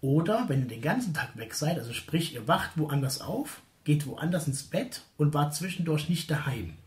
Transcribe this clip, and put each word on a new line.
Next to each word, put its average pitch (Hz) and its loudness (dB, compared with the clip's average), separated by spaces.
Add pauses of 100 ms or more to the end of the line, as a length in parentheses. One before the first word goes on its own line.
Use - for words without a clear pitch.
Oder 165 4
wenn 135 2
ihr 117 -2
den 113 -8
ganzen 202 0
Tag - -4
weg 113 -10
seid, 160 0
also 117 -8
sprich, - -2
ihr 113 -6
wacht 147 2
woanders 143 0
auf, - -6 (240)
geht 147 4
woanders 160 -2
ins 131 -2
Bett - -4 (140)
und 147 4
wart 147 2
zwischendurch 165 -2
nicht 170 0
daheim. 113 -2 (120)